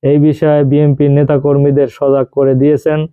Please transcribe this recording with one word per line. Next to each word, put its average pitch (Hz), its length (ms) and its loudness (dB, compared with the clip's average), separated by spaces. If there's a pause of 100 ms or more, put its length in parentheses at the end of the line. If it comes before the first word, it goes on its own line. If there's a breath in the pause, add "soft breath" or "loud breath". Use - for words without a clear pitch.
এই 143 160 0
বিষয়ে 151 460 0
বিএনপির 143 460 0
নেতাকর্মীদের 143 760 0
সজাগ 139 380 -2
করে 135 280 -2
দিয়েছেন। 151 440 0 (140)